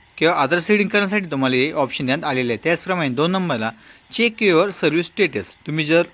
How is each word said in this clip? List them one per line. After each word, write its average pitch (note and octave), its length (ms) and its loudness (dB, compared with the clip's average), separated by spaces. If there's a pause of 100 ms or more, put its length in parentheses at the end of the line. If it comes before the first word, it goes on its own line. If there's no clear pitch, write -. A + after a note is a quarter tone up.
(180)
किंवा E3 160 2
आधार D3+ 240 2
सीडिंग G3+ 300 2
करण्यासाठी G3+ 380 0
तुम्हाला C3 300 0
हे C3+ 160 2
ऑप्शन C#3 340 -4
देण्यात D3+ 240 -2
आलेले B2+ 220 0
आहे. A2 120 -4
त्याचप्रमाणे E3+ 440 -2
दोन C#3 220 0
नंबरला D3+ 400 -2 (420)
check A#3 300 -2
your F#3 260 4
service E3+ 480 -2
status, C3 300 -2 (200)
तुम्ही D#3 180 -4
जर E3 180 4 (120)